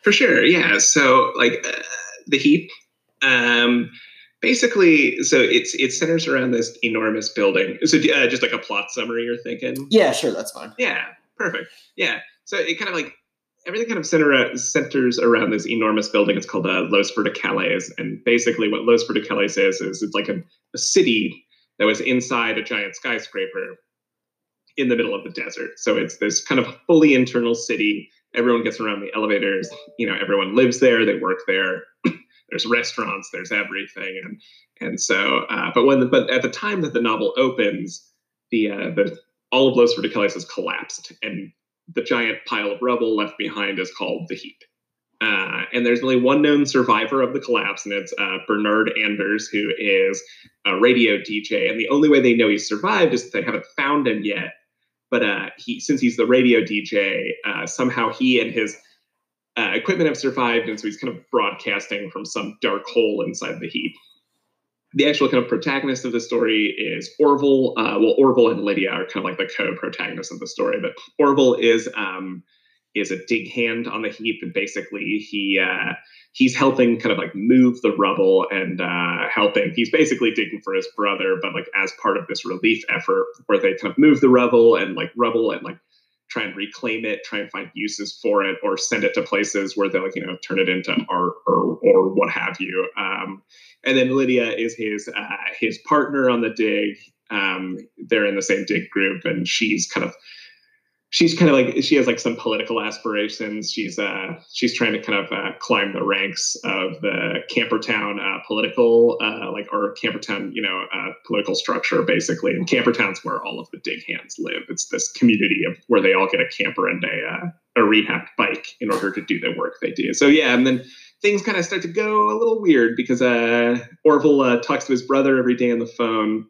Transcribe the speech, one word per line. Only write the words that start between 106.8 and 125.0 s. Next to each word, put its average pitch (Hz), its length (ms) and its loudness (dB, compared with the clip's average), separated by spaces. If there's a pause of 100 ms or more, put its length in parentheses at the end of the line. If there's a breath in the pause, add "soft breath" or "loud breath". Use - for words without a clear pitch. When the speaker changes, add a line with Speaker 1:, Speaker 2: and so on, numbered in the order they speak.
Speaker 1:
the 104 400 -4 (100)
Campertown, 107 680 -2
uh, 98 260 -4
political, 117 720 4
uh, 110 300 -4
like, 101 220 -8
or 101 280 -2
Campertown, 101 540 -6
you 113 80 -6
know, 92 220 -4 (100)
uh, 98 180 -6 (140)
political 104 300 0
structure, - 460 0
basically. - 500 0
And 175 160 -2
Campertown's 120 560 0
where - 180 -6
all - 160 -10
of - 120 -14
the - 80 -14
dig - 280 -8
hands - 320 -10
live. - 300 -6
It's - 200 -8
this - 220 -4
community 104 560 2
of, 87 120 -6 (100)
where 104 140 4
they 95 100 4
all 95 160 4
get - 140 -2
a - 60 -2
camper - 400 -2
and - 140 -4
a, 104 240 -6
uh, - 200 -8 (300)
a 120 40 4
rehabbed 107 560 2
bike - 440 -4
in 107 120 -2
order 98 180 -2
to - 120 -6
do 87 180 -2
the - 160 -4
work - 240 -8
they - 120 -4
do. - 220 -4
So, 147 140 4
yeah, 139 260 6
and 123 100 4
then 127 200 0 (380 loud breath)
things 202 200 2
kinda 196 220 -2
start 180 180 -4
to 175 60 -6
go 214 420 0
a 214 80 -2
little 226 240 0
weird 123 340 4
because, 123 240 -2
uh, 120 640 2 (200)
Orville, 143 380 6
uh, 120 180 4
talks - 260 -4
to 135 60 0
his 123 100 0